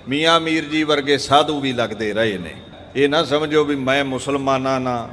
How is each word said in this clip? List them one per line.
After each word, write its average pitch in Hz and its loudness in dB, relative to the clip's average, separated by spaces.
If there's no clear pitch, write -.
ਮੀਆਂ 160 2
ਮੀਰ 160 -2
ਜੀ 151 -2
ਵਰਗੇ 143 2
ਸਾਧੂ 147 2
ਵੀ 135 -2
ਲੱਗਦੇ 107 -2
ਰਹੇ 107 0
ਨੇ। 80 -10
ਇਹ 139 4
ਨਾ 156 2
ਸਮਝੋ 151 2
ਵੀ 143 -2
ਮੈਂ 135 0
ਮੁਸਲਮਾਨਾਂ 135 -2
ਨਾਲ 120 -4